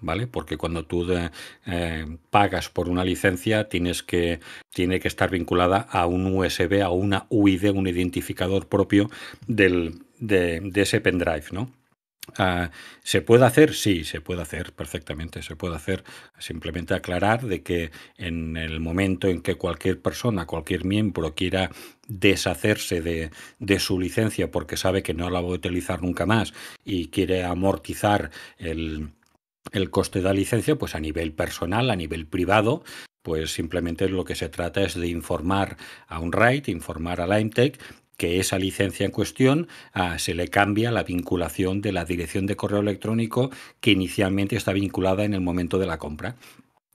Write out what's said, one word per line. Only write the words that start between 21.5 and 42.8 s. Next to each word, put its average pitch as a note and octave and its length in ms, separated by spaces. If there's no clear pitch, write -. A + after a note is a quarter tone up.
deshacerse F#2+ 920
de, D#2+ 300
de F#2+ 200
su F#2+ 200
licencia F#2 520
porque D#2 260
sabe F#2 240
que E2+ 140
no F2 160
la F2+ 100
va F2 60
a F2+ 60
utilizar F2+ 500
nunca F2 240
más G#2+ 260
y F2 220
quiere F#2 360
amortizar F#2 840
el, D#2+ 500
el F#2+ 180
coste G2 300
de F2+ 60
la G2 80
licencia, G#2+ 440
pues F#2+ 160
a E2+ 60
nivel D#2 340
personal, F2 560
a G#2 60
nivel E2 320
privado, G#2 560
pues D#2+ 280
simplemente E2+ 560
lo F2+ 180
que E2 100
se E2 120
trata E2+ 360
es E2+ 100
de E2+ 140
informar F2 680
a E2 120
un E2+ 120
raid, B2 360
informar E2+ 520
a F2 80
la G#2+ 140
imtec A#2+ 400
que F2 220
esa F#2+ 200
licencia F#2+ 440
en F#2 80
cuestión, C3+ 560
ah, F2 260
se F2 160
le E2+ 140
cambia G#2 420
la G2+ 100
vinculación F2+ 800
de G2+ 100
la E2+ 140
dirección F2 400
de G2+ 100
correo G#2 260